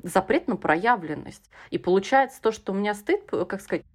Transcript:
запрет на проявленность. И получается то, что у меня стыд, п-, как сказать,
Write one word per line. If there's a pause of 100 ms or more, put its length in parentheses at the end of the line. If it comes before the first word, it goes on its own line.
запрет
на
проявленность. (200)
И
получается
то,
что
у
меня
стыд,
п-,
как
сказать, (100)